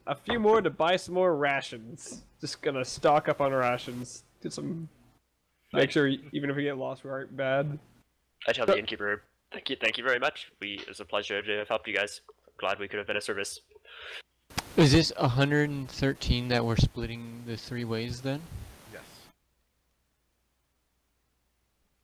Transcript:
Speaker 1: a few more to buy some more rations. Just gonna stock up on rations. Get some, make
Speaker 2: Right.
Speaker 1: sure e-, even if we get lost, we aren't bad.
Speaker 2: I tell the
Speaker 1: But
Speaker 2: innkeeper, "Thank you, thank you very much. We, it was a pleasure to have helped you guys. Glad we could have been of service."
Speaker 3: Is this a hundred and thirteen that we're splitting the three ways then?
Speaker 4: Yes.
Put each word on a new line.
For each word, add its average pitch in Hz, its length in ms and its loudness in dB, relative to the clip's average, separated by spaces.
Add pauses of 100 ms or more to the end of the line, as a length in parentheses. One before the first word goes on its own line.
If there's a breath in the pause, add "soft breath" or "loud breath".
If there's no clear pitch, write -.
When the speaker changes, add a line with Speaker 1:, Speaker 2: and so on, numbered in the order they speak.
Speaker 1:
a 139 80 0
few 233 240 -2
more 214 220 8
to 175 80 4
buy 160 280 2
some 175 180 -4
more 180 200 6
rations. 139 920 -4 (160)
Just - 200 -8
gonna 135 240 0
stock 151 440 4
up 147 120 2
on 139 120 4
rations. 123 720 -2 (180)
Get 160 100 -8
some, 151 360 -6 (840)
make 139 120 4
Speaker 2:
Right. 135 80 -2
Speaker 1:
sure 143 160 4
e-, 131 120 -2 (120)
even 143 180 -2
if 139 60 -2
we 143 80 -2
get 135 120 -2
lost, 131 280 -8
we 139 60 -10
aren't 135 240 -8
bad. 139 440 0 (680)
Speaker 2:
I 120 60 2
tell 117 140 0
the 196 60 6
Speaker 1:
But - 80 4
Speaker 2:
innkeeper, 104 420 -4 (300)
"Thank - 180 -8
you, 131 120 -4
thank 113 140 2
you 120 80 -6
very 127 140 4
much. - 420 -4
We, 101 200 -8
it - 80 -12
was 98 120 -14
a 98 60 -12
pleasure 104 340 -2
to 104 200 -2
have 104 80 -6
helped 113 200 -2
you 104 60 -4
guys. 101 260 -2 (380)
Glad 98 200 -2
we 101 80 -6
could 104 120 -6
have 104 80 -6
been 104 100 -2
of 104 60 -4
service." 98 380 -6 (1160 loud breath)
Speaker 3:
Is 147 160 8
this 160 240 6
a 147 120 2
hundred 143 420 4
and 139 180 -6
thirteen 123 600 0
that 120 140 2
we're 117 140 2
splitting 117 680 -2
the 113 100 -6
three 120 280 -6
ways 117 360 -4
then? 135 220 -4 (500)
Speaker 4:
Yes. - 100 -16 (3000)